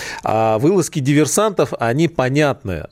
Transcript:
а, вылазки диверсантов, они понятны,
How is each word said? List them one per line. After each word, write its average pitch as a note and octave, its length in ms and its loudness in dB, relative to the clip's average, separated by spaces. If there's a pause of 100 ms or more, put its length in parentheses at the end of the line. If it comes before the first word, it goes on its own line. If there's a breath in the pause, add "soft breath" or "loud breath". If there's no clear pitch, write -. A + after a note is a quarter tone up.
(240 loud breath)
а, A2 340 0
вылазки D#3+ 400 0
диверсантов, D3+ 800 0
они B2+ 300 0
понятны, C3 840 -2